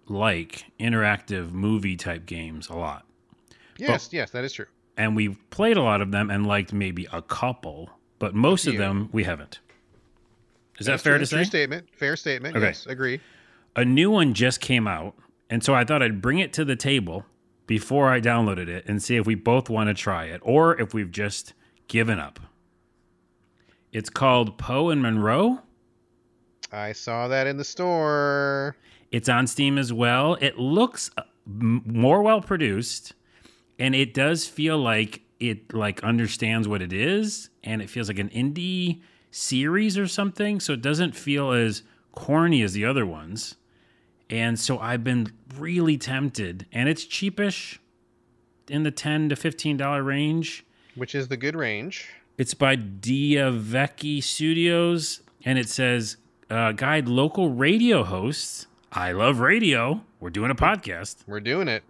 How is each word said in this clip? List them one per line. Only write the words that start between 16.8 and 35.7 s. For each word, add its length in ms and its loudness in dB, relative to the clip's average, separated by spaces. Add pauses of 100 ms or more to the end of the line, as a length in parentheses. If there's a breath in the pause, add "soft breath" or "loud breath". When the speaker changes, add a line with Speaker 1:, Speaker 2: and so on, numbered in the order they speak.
Speaker 1:
before 460 2
I 100 2
downloaded 460 2
it 200 -10
and 140 -2
see 140 0
if 100 4
we 80 2
both 340 2
wanna 280 0
try 300 -4
it 180 -12
or 360 4
if 140 -4
we've 160 -2
just 440 -6 (340 soft breath)
given 320 0
up. 200 -12 (1500 soft breath)
It's 180 -6
called 480 2
Poe 320 -2
and 120 2
Monroe. 580 2 (1120)
Speaker 2:
I 220 -8
saw 340 -4
that 200 0
in 100 -4
the 60 -8
store. 1120 0 (360 soft breath)
Speaker 1:
It's 180 0
on 160 4
Steam 320 2
as 160 -2
well. 480 2
It 160 -2
looks, 600 0
uh, 40 -6 (260)
m-, 380 0
more 380 4
well 180 4
produced, 720 -2 (640 soft breath)
and 160 0
it 200 2
does 340 0
feel 300 0
like 440 0 (180)
it, 340 -6